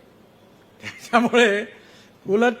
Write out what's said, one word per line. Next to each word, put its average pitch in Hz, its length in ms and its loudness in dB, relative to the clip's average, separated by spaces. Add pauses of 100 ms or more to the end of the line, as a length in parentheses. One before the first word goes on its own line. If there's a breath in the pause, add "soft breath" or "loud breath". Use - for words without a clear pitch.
(840)
त्याच्यामुळे 233 800 0 (640 loud breath)
उलट 226 320 0